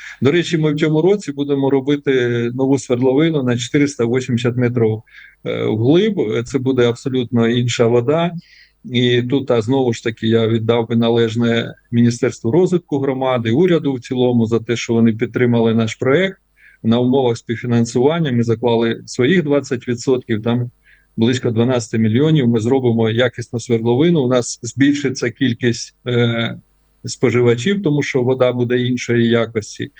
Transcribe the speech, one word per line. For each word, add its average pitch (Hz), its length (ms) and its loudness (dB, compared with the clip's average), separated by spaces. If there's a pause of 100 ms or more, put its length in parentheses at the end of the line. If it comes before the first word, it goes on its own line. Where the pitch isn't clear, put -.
(220)
До 131 100 4
речі, 170 260 0
ми 156 160 2
в 147 60 -4
цьому 156 220 2
році 196 300 0
будемо 139 380 -2
робити 139 420 0 (420)
нову 135 260 0
свердловину 135 640 0
на 120 140 0
чотириста 143 480 0
вісімдесят 120 520 -2
метрів, 117 440 0 (440)
е, 117 200 -4
вглиб. 120 800 0
Це 131 140 -4
буде 123 300 2
абсолютно 120 580 -2
інша 120 400 0
вода. 147 440 0 (600)
І 123 300 2
тут, 123 300 -2
а, 120 100 2
знову 123 320 0
ж - 100 -10
таки, 113 240 -4
я 113 200 2
віддав 113 420 0
би 120 60 -2
належне 117 800 0 (180)
Міністерству 120 600 0
розвитку 170 480 0
громади, 127 520 -2
уряду 151 420 2
в 127 60 -6
цілому 123 460 0
за 113 140 0
те, 113 160 -4
що - 180 -4
вони 113 200 4
підтримали 113 600 0
наш 110 220 0
проект. 175 420 0 (460)
На 113 160 2
умовах 123 380 2
співфінансування 123 920 0
ми 117 120 0
заклали 117 600 0
своїх 160 380 0
двадцять 143 440 -2
відсотків, 120 560 -2
там 120 280 -2 (460)
близько 123 340 0
дванадцяти 117 460 -2
мільйонів. 127 500 2
Ми 117 120 2
зробимо 117 500 0
якісну 120 500 -2
свердловину, 123 640 0
у 123 40 0
нас 123 340 -2
збільшиться 131 680 -2
кількість, 117 640 -4 (120)
е, 117 500 0 (480)
споживачів, 123 800 0
тому 147 200 0
що 123 200 -2
вода 127 300 2
буде 123 280 0
іншої 120 480 0
якості. 113 600 -2 (100)